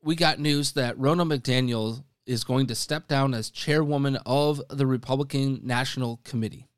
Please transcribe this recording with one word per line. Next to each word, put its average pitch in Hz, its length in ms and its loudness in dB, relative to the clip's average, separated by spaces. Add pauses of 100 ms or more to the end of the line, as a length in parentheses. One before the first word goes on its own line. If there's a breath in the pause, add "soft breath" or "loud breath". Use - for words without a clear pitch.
we 160 140 0
got 160 240 2
news 147 320 2
that 123 240 0
Ronna 160 340 2
McDaniel 123 720 0 (240)
is 120 160 -2
going 131 240 2
to 113 80 -4
step - 320 -6
down 139 280 2
as 110 160 -6
chairwoman 143 720 0
of 143 460 2
the 139 160 0
Republican 135 760 0
National 123 640 -2
Committee. 113 420 -4 (120)